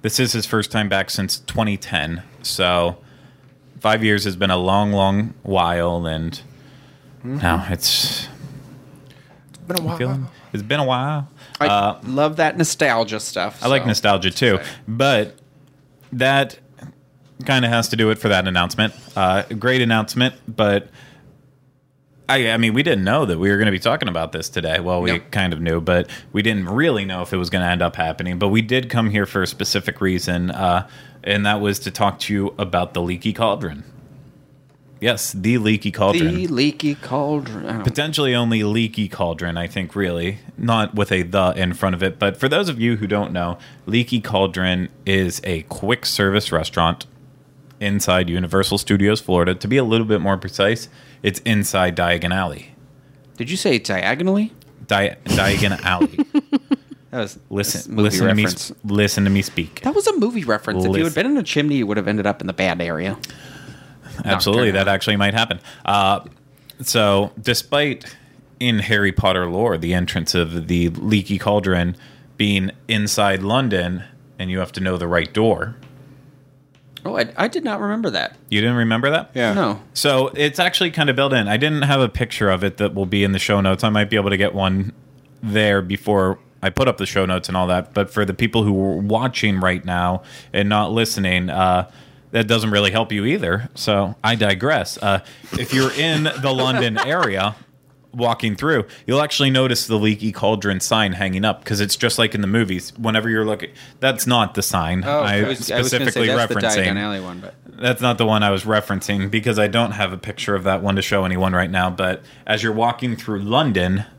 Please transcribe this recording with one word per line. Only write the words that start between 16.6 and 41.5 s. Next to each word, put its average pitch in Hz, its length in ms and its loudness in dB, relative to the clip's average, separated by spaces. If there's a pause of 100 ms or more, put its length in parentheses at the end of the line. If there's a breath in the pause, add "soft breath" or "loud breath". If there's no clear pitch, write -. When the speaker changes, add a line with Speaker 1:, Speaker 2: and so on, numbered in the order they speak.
Speaker 1:
kinda 127 220 2
has 117 200 2
to 110 80 -4
do 110 140 4
it 107 80 0
for 110 100 0
that 95 180 4
announcement. 90 460 0 (240)
Uh, 95 260 2 (160)
great 127 240 2
announcement, 117 520 2 (140)
but 104 400 2 (1400 loud breath)
I, 131 240 2
I 113 40 2
mean, 113 160 2
we 127 100 2
didn't 127 220 2
know 127 220 2
that 85 120 0
we 98 120 2
were 101 80 4
gonna 107 120 4
be 95 80 -2
talking 113 300 0
about 82 240 -4
this 80 160 -6
today. 80 320 -2
Well, 87 220 0
we 90 100 0
Speaker 3:
No. 87 60 -2 (120)
Speaker 1:
kind 95 220 0
of 78 80 -6
knew, 82 200 0
but 87 280 2 (240 loud breath)
we 104 80 0
didn't 104 300 0
really 120 340 0
know 92 180 -6
if - 120 -8
it - 20 0
was 87 140 -2
gonna 90 160 0
end 87 160 2
up 85 140 -2
happening. 90 420 -4
But 101 100 2
we 110 140 4
did 123 260 -2
come 113 220 0
here 101 160 0
for 98 160 -2
a 90 40 0
specific - 540 -4
reason, 90 500 0
uh, 90 360 0 (360 loud breath)
and 101 220 0
that 104 160 0
was 101 200 0
to 98 100 -8
talk 101 300 0
to - 140 -4
you 98 240 -2
about 90 360 -2
the 87 80 -2
Leaky 90 320 -4
Cauldron. 95 500 -2 (1160)
Yes, 110 320 -2
the 110 260 2
Leaky 107 320 0
Cauldron. 160 440 2
Speaker 3:
The 180 120 -2
Leaky 143 480 0
Cauldron. 135 760 -4
I 107 60 -6
don't 107 100 -6
Speaker 1:
Potentially 143 500 0
only 117 280 2
Leaky 110 460 0
Cauldron, 85 500 -4
I 85 80 -4
think, 90 280 -8
really. 90 440 -2 (180)
Not 113 380 0
with 101 180 0
a 92 120 2
"the" 90 320 2